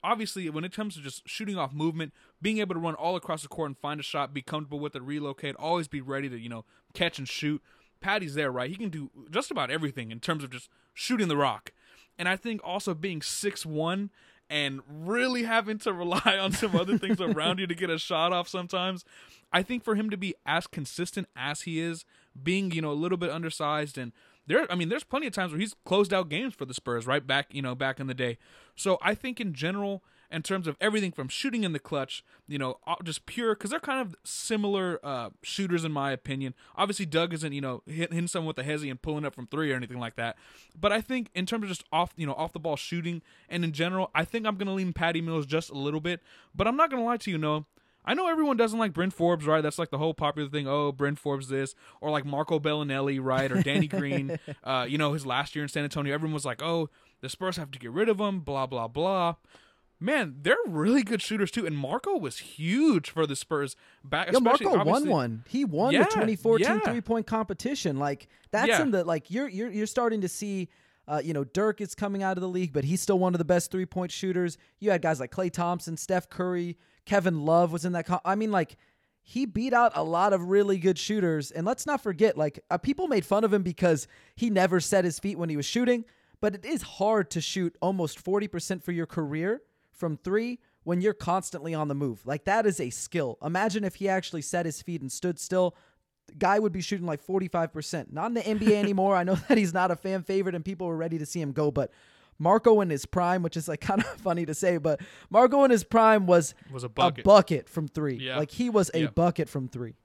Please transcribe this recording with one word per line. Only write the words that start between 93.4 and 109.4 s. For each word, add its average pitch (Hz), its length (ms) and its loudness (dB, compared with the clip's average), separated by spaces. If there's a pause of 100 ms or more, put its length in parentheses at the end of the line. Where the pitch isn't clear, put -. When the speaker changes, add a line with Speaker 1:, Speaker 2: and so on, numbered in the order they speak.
Speaker 2:
Imagine 190 420 0
if 185 120 -4
he 196 120 -2
actually 175 340 -2
set 175 220 -2
his 160 160 -4
feet 170 200 -6
and 135 100 -8
stood 175 300 -2
still. 185 360 2 (520)
The - 60 -20
guy 190 260 4
would 214 120 2
be 190 80 -4
shooting, 180 260 -4
like, 151 140 -2
forty-five 185 520 -2
percent. 156 400 -8
Not 165 140 -4
in 233 80 -2
the 233 120 -2
N 214 120 0
B 214 160 6
A - 20 6
Speaker 1:
<laughs> 208 40 0
Speaker 2:
anymore. 196 360 4
I 175 80 4
know 190 100 4
<laughs> - 140 -4
that 240 100 8
he's 180 160 2
not 185 160 4
a 165 60 2
fan 190 260 -4
favorite 190 320 0
and 165 100 -6
people 185 220 -6
were 165 100 -2
ready 165 220 -2
to 151 80 -4
see 175 140 -6
him 143 100 -2
go, 147 220 2
but 127 180 0 (480)
Marco 214 420 8
in 180 100 2
his 139 160 -2
prime, 180 380 2
which 165 120 -2
is, 160 120 -4
like, 151 120 -4
<laughs> - 120 -4
kind 208 80 4
of - 60 0 (140)
funny 175 260 0
to 151 80 -4
say, 175 240 2
but 147 220 0 (300)
Marco 254 320 8
in 262 80 8
his 214 140 6
prime 220 420 8
was 175 280 6 (180)
Speaker 1:
Was 127 100 -8
a 127 40 -6
Speaker 2:
a - 20 -8
Speaker 1:
bucket. 135 360 2
Speaker 2:
bucket 185 440 8
from 156 180 -4
three. 143 300 -2
Speaker 1:
Yeah. 131 220 -4
Speaker 2:
Like, 151 120 0
he 240 200 -2
was 208 240 4
a 160 80 4
Speaker 1:
Yeah. 120 80 0
Speaker 2:
bucket 165 380 2